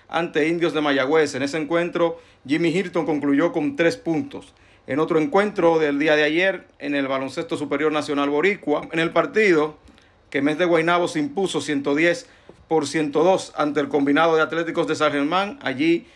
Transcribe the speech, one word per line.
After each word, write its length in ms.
ante 400
Indios 260
de 80
Mayagüez. 540
En 80
ese 140
encuentro, 640
Jimmy 220
Hilton 360
concluyó 460
con 240
tres 200
puntos. 580
En 120
otro 200
encuentro 580
del 220
día 160
de 80
ayer, 440
en 160
el 120
baloncesto 500
superior 340
nacional 400
boricua, 600
en 60
el 140
partido 680
que 100
Mes 160
de 80
Guaynabo 420
se 120
impuso 420
ciento 320
diez 340
por 200
ciento 360
dos 320
ante 240
el 80
combinado 480
de 60
Atléticos 460
de 80
San 160
Germán, 500
allí 540